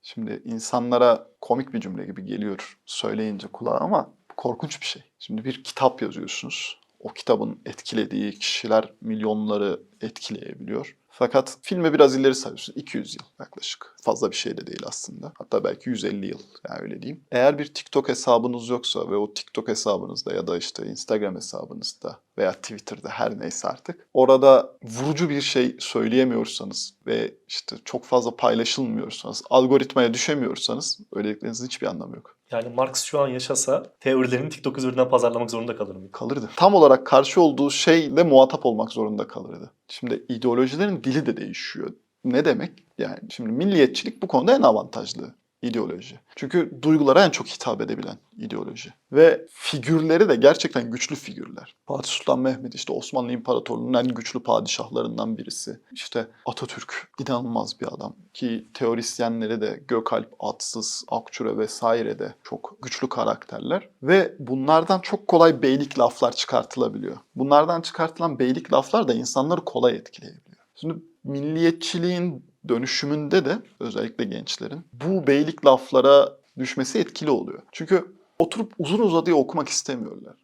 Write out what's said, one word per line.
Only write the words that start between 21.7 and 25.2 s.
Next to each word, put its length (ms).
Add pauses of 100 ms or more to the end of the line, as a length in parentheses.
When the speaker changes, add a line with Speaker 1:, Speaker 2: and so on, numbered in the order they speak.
Speaker 1:
veya 140
Twitter'da 560
her 320
neyse 280
artık 460
orada 580 (120)
vurucu 460